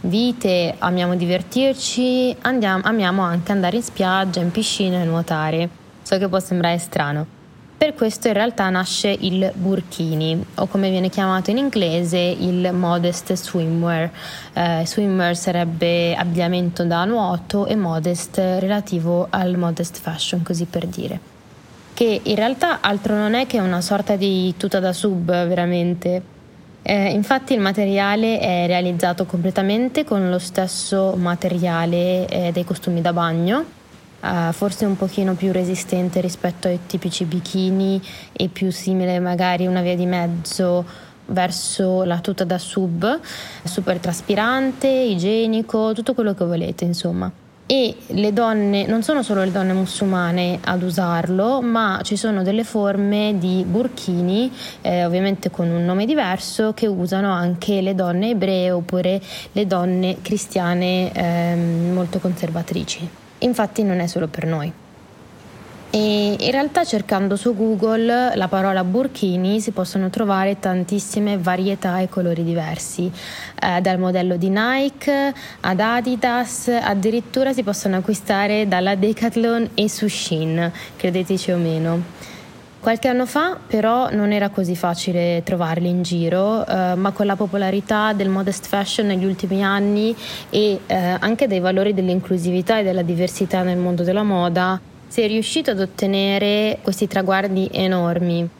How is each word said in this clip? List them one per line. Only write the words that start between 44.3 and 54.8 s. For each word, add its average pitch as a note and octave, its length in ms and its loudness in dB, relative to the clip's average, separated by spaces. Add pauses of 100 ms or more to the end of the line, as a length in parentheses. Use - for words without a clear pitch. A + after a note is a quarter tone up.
igienico, A3 1080 2
tutto A3+ 200 -2
quello G#3+ 200 0
che F3+ 120 0
volete, E3+ 380 -2
insomma. F3 480 -2 (340)
E B3+ 300 2 (120)
le G#3 260 0
donne, G#3 520 2
non A3+ 160 0
sono C#4+ 220 0
solo G3+ 200 0
le F#3 80 0
donne F#3 200 0
musulmane F3+ 880 0
ad F3+ 220 -2
usarlo, F#3 800 0
ma A3+ 420 0
ci G#3 140 -2
sono G3+ 260 0
delle G#3+ 220 0
forme G#3 720 0
di F#3 280 0
burkini, G3 840 0 (300)